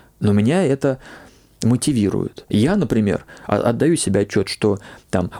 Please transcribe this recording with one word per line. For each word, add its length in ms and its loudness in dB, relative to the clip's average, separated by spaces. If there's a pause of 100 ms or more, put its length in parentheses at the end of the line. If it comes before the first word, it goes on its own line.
(200)
но 140 2
меня 320 2
это 340 0 (640)
мотивирует. 840 0
Я, 260 2
например, 500 0 (220)
о-, 80 0 (140)
отдаю 260 2
себе 260 0
отчет, 280 -2
что 300 -2 (320)
там 280 -2